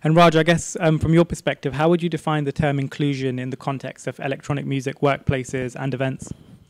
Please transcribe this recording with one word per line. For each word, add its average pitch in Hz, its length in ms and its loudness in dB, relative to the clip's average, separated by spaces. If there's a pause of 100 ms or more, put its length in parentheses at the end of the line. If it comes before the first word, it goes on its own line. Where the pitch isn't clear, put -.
and 156 100 4
Raj, 170 220 8
I 160 60 4
guess, 165 380 0
um, 160 180 2
from 160 160 2
your 170 100 6
perspective, - 480 -6
how 151 160 2
would 170 140 2
you 175 80 -2
define 151 340 -2
the 139 80 -4
term 143 260 0
inclusion 135 600 -4
in 127 100 -8
the 127 80 -8
context - 500 -8
of - 140 -8
electronic 139 460 -6
music, 135 340 -4
workplaces, 131 760 -2
and 139 200 -6
events? 131 360 -6 (400)